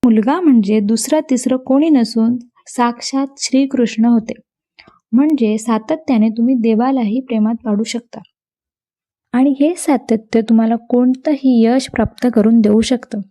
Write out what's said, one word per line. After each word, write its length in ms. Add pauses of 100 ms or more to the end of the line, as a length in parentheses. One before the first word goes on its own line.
मुलगा 360
म्हणजे 420
दुसरा 380 (100)
तिसरं 360
कोणी 260
नसून 460 (300)
साक्षात 720
श्रीकृष्ण 640
होते. 280 (800)
म्हणजे 440
सातत्याने 720
तुम्ही 320
देवालाही 580
प्रेमात 440
पाडू 220
शकता 340 (1120)
आणि 260
हे 160
सातत्य 680
तुम्हाला 340 (140)
कोणतंही 760
यश 260
प्राप्त 440
करून 280
देऊ 200
शकतं. 500